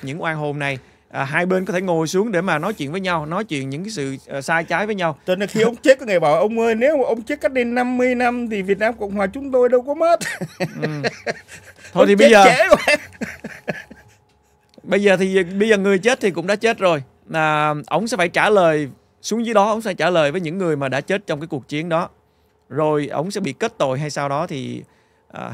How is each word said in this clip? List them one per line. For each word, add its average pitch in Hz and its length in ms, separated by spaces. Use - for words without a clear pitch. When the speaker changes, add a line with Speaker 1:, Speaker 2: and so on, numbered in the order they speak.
Speaker 1:
những 143 200
oan 165 140
hồn 147 220
này. 139 200
À, 135 140
hai 160 220
bên 185 180
có 185 80
thể 180 80
ngồi 165 260
xuống 202 260
để 165 80
mà 175 180
nói 185 160
chuyện 143 180
với 196 80
nhau, 175 260
nói 185 180
chuyện 135 260
những 151 140
cái 214 60
sự, 135 260
à, 139 140
sai 165 240
trái 175 220
với 214 80
nhau. 170 320
Speaker 2:
Cho 180 100
nên 196 120
khi 220 140
ông 233 140
chết, 262 220
có 269 80
người 185 140
bảo, 156 140
"Ông 214 260
ơi, 226 140
nếu 262 220
mà 254 100
ông 233 160
chết 294 180
cách 277 120
đây 254 120
năm 247 340
mươi 254 160
năm 247 360
thì 208 120
Việt 196 160
Nam 220 220
Cộng 202 100
Hòa 196 160
chúng 269 260
tôi 247 160
đâu 247 140
có 285 120
mất." 330 260
Speaker 1:
Ừ. 156 300
Speaker 2:
<laughs> 147 140
Speaker 1:
Thôi 196 140
thì 202 60
Speaker 2:
Ông 202 60
Speaker 1:
bây - 0
Speaker 2:
chết 226 120
Speaker 1:
giờ 202 140
Speaker 2:
trễ 262 240
quá. - 280
<laughs> - 120
Speaker 1:
Bây 202 200
giờ 196 140
thì, 190 280
bây 196 240
giờ 214 100
người 196 200
chết 240 220
thì 214 100
cũng 165 160
đã 202 100
chết 226 220
rồi. 170 240
À, 151 420
ông 196 220
sẽ 240 80
phải 175 120
trả 165 220
lời, 160 380
xuống 226 240
dưới 226 80
đó, 202 160
ông 220 120
sẽ 220 120
trả 156 160
lời 156 220
với 185 80
những 170 180
người 165 180
mà 139 120
đã 131 120
chết - 260
trong 151 140
cái 160 60
cuộc 135 220
chiến 156 200
đó. 165 200
Rồi 151 440
ông 156 180
sẽ 202 100
bị 135 120
kết 226 260
tội 131 200
hay 151 120
sao 143 180
đó 147 180
thì, 123 360
à, 120 220